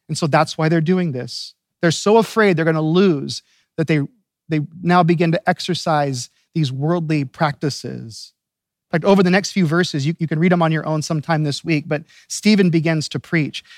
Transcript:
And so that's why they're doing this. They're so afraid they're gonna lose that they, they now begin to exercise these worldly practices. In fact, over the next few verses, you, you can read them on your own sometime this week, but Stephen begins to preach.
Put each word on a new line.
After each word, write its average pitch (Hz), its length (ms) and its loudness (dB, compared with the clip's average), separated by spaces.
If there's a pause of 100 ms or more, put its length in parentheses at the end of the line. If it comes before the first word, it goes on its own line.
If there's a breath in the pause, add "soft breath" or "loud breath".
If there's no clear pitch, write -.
And 156 100 -6
so 175 80 -2
that's 151 320 0
why 160 100 0
they're 165 140 2
doing 175 300 0
this. 127 420 -10 (260)
They're 170 100 2
so 202 280 2
afraid 214 380 2
they're 160 100 0
gonna 160 160 0
lose 156 600 0 (360)
that 160 80 -2
they, 156 140 2 (500)
they 156 100 0 (220)
now 175 200 4
begin 165 300 2
to - 160 -2
exercise 147 800 -2 (240)
these 151 180 -2
worldly 151 540 -2
practices. 131 1080 -6 (560)
In 175 80 -2
fact, 151 80 -4
over 196 160 6
the 180 80 2
next 190 220 0
few 190 140 2
verses, 156 400 -2
you, 165 120 -2
you 165 80 -4
can 156 120 -2
read 175 140 2
them 175 80 2
on 160 120 2
your 156 140 -4
own 156 140 -2
sometime 156 440 -2
this 143 200 -6
week, 156 220 -2
but 147 160 -6 (240 soft breath)
Stephen 202 420 2
begins 160 420 0
to - 80 -6
preach. - 460 -4 (140 soft breath)